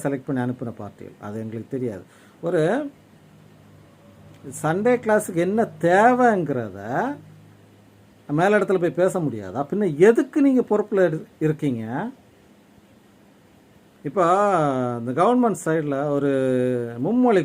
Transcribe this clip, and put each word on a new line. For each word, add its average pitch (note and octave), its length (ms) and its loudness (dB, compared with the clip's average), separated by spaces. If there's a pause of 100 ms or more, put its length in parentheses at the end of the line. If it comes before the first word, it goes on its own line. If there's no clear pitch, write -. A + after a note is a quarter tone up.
செலக்ட் C#3 240 -4
பண்ணி C3 160 -4
அனுப்பின B2 380 -6
பார்ட்டிகள், G2+ 340 -16 (120)
அது G#2 180 -10
எங்களுக்கு A2 320 -10
தெரியாது. A2+ 280 -8 (420)
ஒரு E3+ 140 0 (2000)
சண்டே G3 300 0 (120)
கிளாஸுக்கு G#3+ 440 0
என்ன G#3+ 140 0 (240)
தேவைங்கிறத F3+ 960 2 (1600)
மேலிடத்துல G3 440 2
போய் E3+ 180 0
பேச F#3 140 2 (100)
முடியாதா? G#2+ 460 -6
பின்ன G3+ 160 0 (220)
எதுக்கு C#4 360 2
நீங்க B3+ 240 4
பொறுப்புல G#3 400 0
இரு-, D#3+ 180 -6 (200)
இருக்கீங்க? D3 360 -2 (2250)
இப்போ E3 180 0 (720)
இந்த A#2+ 180 -6
கவர்மெண்ட் A3+ 460 2
சைடுல D#3 320 -2 (200)
ஒரு C#3 140 0 (760)
மும்மொழி A3+ 380 4